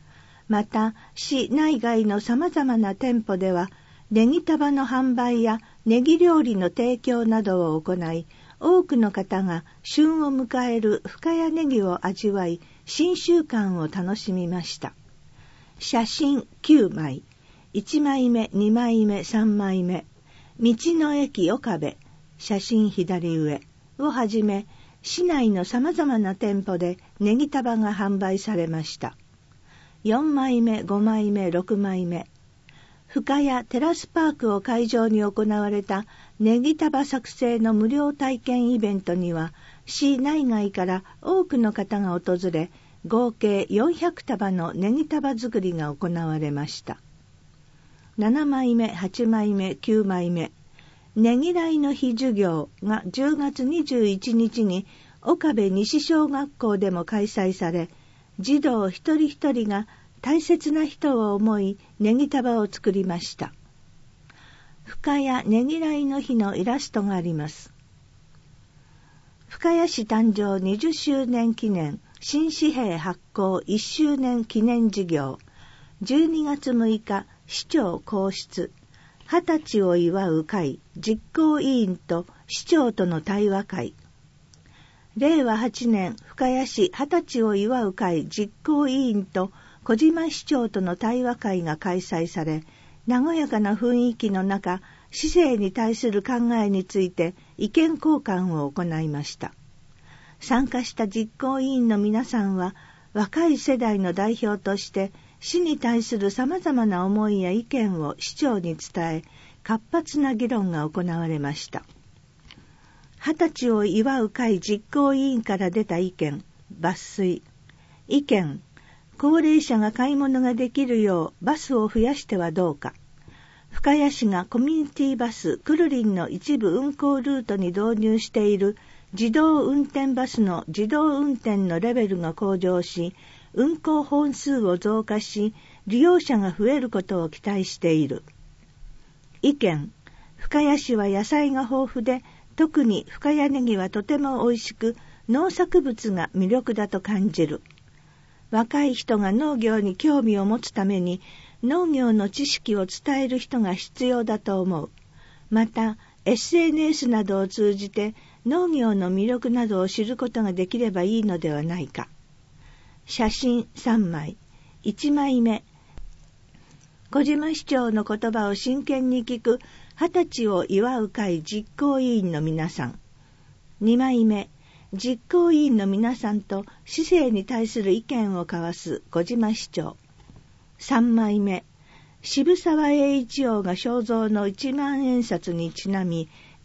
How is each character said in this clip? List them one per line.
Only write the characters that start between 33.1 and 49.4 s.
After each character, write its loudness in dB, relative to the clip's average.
谷 0
テ -2
ラ 0
ス -10
パ 2
ー 0
ク 0
を -2
会 0
場 2
に 4
行 0
わ 0
れ -2
た -4
ネ 4
ギ 2
束 0
作 -6
成 0
の 2
無 4
料 0
体 -2
験 0
イ 2
ベ 0
ン -2
ト -2
に -2
は、 -4
市 0
内 0
外 0
か -2
ら -4
多 2
く 0
の 2
方 -4
が -2
訪 -2
れ、 -2
合 2
計 0
四 2
百 -4
束 -2
の -2
ネ -2
ギ 0
束 -2
作 -2
り -2
が -4
行 -6
わ -2
れ -2
ま -4
し -14
た。 -14
七 2
枚 0
目、 2
八 -4
枚 2